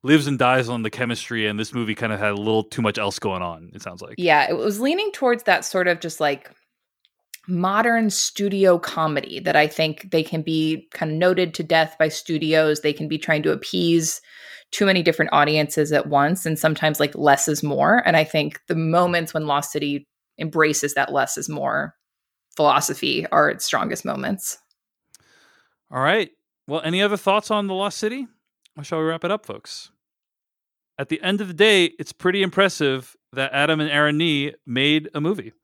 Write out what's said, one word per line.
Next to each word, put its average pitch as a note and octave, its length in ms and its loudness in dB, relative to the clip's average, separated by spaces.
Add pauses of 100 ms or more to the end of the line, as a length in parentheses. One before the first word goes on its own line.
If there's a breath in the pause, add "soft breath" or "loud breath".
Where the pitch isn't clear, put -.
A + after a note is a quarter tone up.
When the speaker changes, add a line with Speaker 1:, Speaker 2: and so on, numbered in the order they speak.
Speaker 1:
lives C#3+ 240 4
and C#3 100 -2
dies B2+ 320 2
on A#2+ 140 -4
the A2 80 -4
chemistry, A#2 560 -4
and G#2 120 -4
this A2 140 -6
movie A2 220 -4
kind A2 180 -4
of G2+ 60 -4
had G#2 140 0
a - 20 -4
little A2 280 0
too - 200 -6
much G#2+ 160 -2
else G2+ 180 -4
going F#2 240 -4
on, E2+ 320 -10
it G2 80 -16
sounds F2 220 -14
like. - 160 -16
Speaker 2:
Yeah, D3+ 280 4
it E3+ 80 0
was G#3 240 -2
leaning F4+ 340 0
towards A#3+ 300 0
that F#3 220 2
sort F3+ 220 0
of E3+ 120 0
just, E3 200 -10
like, C#3+ 320 -2 (960)
modern G#3 640 0
studio F#3+ 680 2
comedy D#3 600 -4
that - 160 -2
I D3+ 120 6
think D#3 440 -4
they D#3+ 100 2
can D#3+ 220 -4
be D#3 500 -2
kind D#3 180 -6
of D#3 60 -4
noted F3+ 380 2
to E3+ 80 -6
death D#3+ 340 2
by D#3 120 4
studios. D#3 720 0
They D3+ 120 0
can D#3 140 -8
be D#3 100 -4
trying D3+ 260 -2
to D#3 80 2
appease E3+ 720 0 (500 loud breath)
too - 140 0
many F#3 160 2
different D#3+ 320 2
audiences D3+ 580 2
at D3 160 2
once, D3 380 2
and D#3 140 -2
sometimes, D#3 400 0
like, D3 160 0
less C#3 320 4
is D3+ 160 -2
more. D3 420 2
And E3 100 4
I D#3 100 6
think D3+ 420 -2
the E3+ 80 -2
moments E3+ 580 2
when D#3 140 -4
Lost D3 240 -2
City C#3+ 360 -4 (300)
embraces D3+ 580 0
that C#3 180 0
less C3+ 240 0
is C3+ 120 -8
more C#3+ 460 -4 (600)
philosophy D3 760 0
are D3+ 180 4
its - 160 -6
strongest - 400 -2
moments. - 520 -6 (1300 soft breath)
Speaker 1:
All C3 100 -4
right. F3+ 300 2 (360)
Well, D3 160 -4
any F3 180 0
other G3+ 160 0
thoughts G3+ 340 0
on G#3 160 0
The F#3+ 60 -4
Lost F#3+ 240 -4
City? A#3+ 300 -6 (500)
Or D3 60 -14
shall D#3+ 160 -6
we D#3 60 0
wrap D#3+ 180 -4
it F3 80 -2
up, G#3+ 140 -4
folks? - 460 -16 (1040)
At C#3 120 -8
the D#3 120 -4
end G3 200 0
of G3 60 -4
the F3+ 60 -10
day, F#3+ 320 6 (140)
it's D3+ 140 -10
pretty - 280 0
impressive D#3+ 760 0 (180)
that C3+ 200 -4
Adam D3+ 280 2
and D3+ 80 -2
Aaron D3 280 2
Nee D3+ 360 0 (120)
made C#3+ 480 0
a D3 80 -4
movie. D#3+ 320 -4 (100)